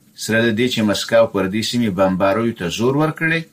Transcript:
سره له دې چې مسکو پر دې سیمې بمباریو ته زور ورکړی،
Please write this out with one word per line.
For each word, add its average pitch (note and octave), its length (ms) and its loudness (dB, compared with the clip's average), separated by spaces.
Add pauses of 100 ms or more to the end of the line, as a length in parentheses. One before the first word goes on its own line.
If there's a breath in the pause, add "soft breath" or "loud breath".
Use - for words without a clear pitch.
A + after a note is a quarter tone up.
(240)
سره A2 220 0
له A2+ 120 2
دې B2 160 2
چې A#2 60 -2 (100)
مسکو A#2 420 2
پر F#2+ 180 0
دې G#2+ 200 -2
سیمې A#2+ 280 0
بمباریو G2 600 0
ته F2+ 100 -4
زور B2+ 280 0
ورکړی، D#3+ 460 0 (100)